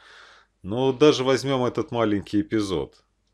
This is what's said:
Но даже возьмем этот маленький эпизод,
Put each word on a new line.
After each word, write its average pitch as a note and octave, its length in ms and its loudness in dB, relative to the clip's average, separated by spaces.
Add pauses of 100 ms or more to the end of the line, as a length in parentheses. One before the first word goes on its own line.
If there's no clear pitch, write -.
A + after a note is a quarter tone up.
(680)
Но B2+ 240 -2
даже C3 320 4
возьмем C3 400 0
этот A#2 280 -4
маленький G#2 500 0
эпизод, F#2+ 600 -6 (300)